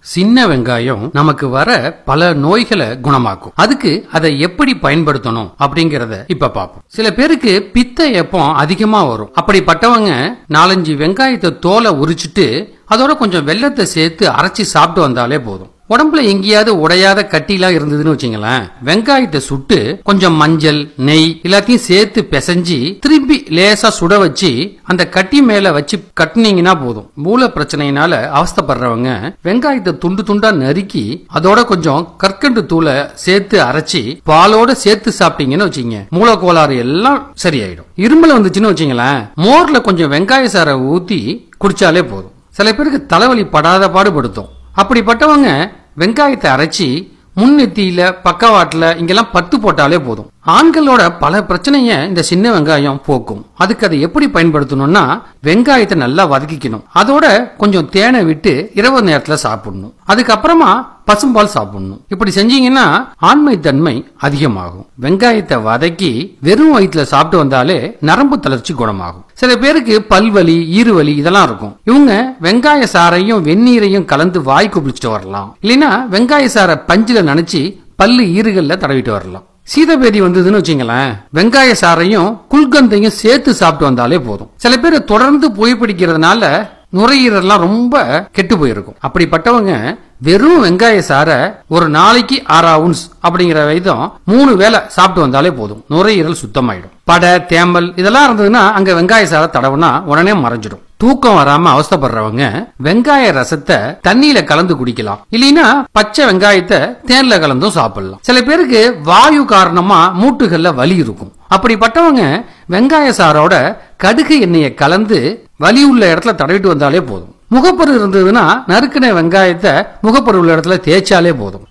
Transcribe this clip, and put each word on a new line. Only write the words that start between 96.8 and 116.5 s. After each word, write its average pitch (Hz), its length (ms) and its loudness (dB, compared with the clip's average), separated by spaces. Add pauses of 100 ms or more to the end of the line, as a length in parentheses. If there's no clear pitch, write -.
படை, 175 220 4 (180)
தேமல் 175 380 0 (120)
இதெல்லாம் 240 280 4
இருந்ததுன்னா 214 340 2 (140)
அங்க 190 180 2
வெங்காய 185 380 2
சாறை 160 240 2
தடவுனா 135 340 0 (200)
உடனே 170 220 2 (120)
மறைஞ்சிடும். 107 380 -8 (200)
தூக்கம் 240 360 2
வராம 147 340 2
அவஸ்தைப்படுறவங்க 127 720 -2 (420)
வெங்காய 240 380 2 (140)
ரசத்தை 143 400 -2 (280)
தண்ணியில 254 320 2 (120)
கலந்து 165 260 0
குடிக்கலாம். 117 440 -6 (160)
இல்லைன்னா 277 300 4 (260)
பச்சை 226 380 0
வெங்காயத்தை 185 480 2 (300)
தேன்ல 247 340 2
கலந்தும் 151 360 -2
சாப்பிடலாம். 98 500 -6
சில 247 200 2
பேருக்கு 269 340 2 (280)
வாயு 277 320 4 (100)
காரணமா 180 480 4 (200)
மூட்டுகள்ல 180 600 0
வலி 170 240 2
இருக்கும். 104 300 -10 (200)
அப்படிப்பட்டவங்க 226 680 2 (500)
வெங்காய 277 340 2 (120)
சாரோட 156 340 4 (500)
கடுகு 294 320 2 (100)
எண்ணெயை 156 280 0
கலந்து 190 440 0 (460)
வலி 233 200 4
உள்ள 254 180 4 (100)
இடத்துல 190 280 -2
தடவிட்டு 185 320 0